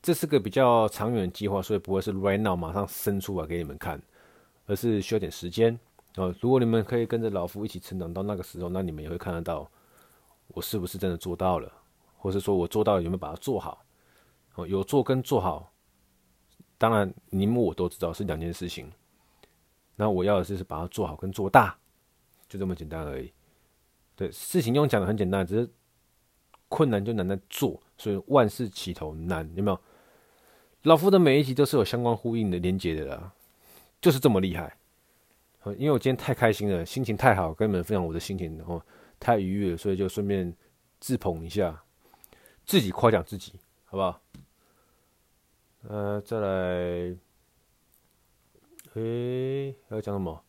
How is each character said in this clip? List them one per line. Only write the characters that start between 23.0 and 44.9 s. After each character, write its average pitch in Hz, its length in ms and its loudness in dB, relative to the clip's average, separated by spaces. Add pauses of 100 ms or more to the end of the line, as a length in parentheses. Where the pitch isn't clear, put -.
而 69 180 -8
已。 - 80 -12 (840)
对， 95 160 -4
事 - 300 -2
情 117 120 2
用 147 140 4
讲 110 140 2
的 92 40 0
很 104 120 0
简 95 120 0
单， 95 160 2
只 98 140 0
是 120 100 -2 (1000)
困 151 200 2
难 104 140 2
就 113 80 -2
难 98 160 0
在 98 100 0 (120)
做， - 280 -2 (200)
所 107 160 -4
以 98 140 -4
万 127 220 6
事 117 200 -4
起 - 240 -8
头 78 200 -8
难， 80 400 -4
有 92 80 -4
没 104 80 2
有？ 95 80 0 (1080)
老 160 120 10
夫 175 160 4
的 190 80 10
每 143 180 8
一 147 60 6
集 131 100 -2
都 143 120 6
是 151 100 0
有 120 80 6
相 120 180 0
关 120 140 4
呼 117 220 -2
应 107 120 0
的 90 100 0
连 92 180 0
结 85 180 -2
的 78 100 -4
啦， 78 280 -10 (640)
就 185 100 6
是 131 100 2
这 139 100 6
么 98 100 4
厉 92 160 0
害。 80 220 -10 (840)
呃， 101 120 -8
因 139 120 -2
为 151 40 4
我 127 80 2
今 135 100 0
天 127 60 2
太 - 180 -2
开 113 200 4
心 101 180 -2
了， 87 140 -2
心 135 180 -4
情 113 140 -2
太 123 180 6
好， 85 180 0
跟 107 140 0
你 104 60 0
们 90 100 0
分 107 100 -4
享 92 120 0
我 80 80 -4
的 85 60 -4
心 98 180 -6
情， 80 200 -8
然 80 80 -14
后 85 160 -6 (380)
太 117 180 2
愉 95 120 0
悦 98 220 0
了， 82 60 -4
所 101 140 -2
以 95 60 0
就 98 100 0
顺 101 200 -4
便 95 280 -2 (460)
自 127 160 -2
捧 82 260 -4
一 82 60 -12
下， 85 340 -2 (840)
自 196 140 4
己 - 100 0
夸 117 220 4
奖 107 140 4
自 101 120 -12
己， - 160 -16 (300)
好 - 140 -10
不 98 40 0
好？ 90 200 -2 (1700)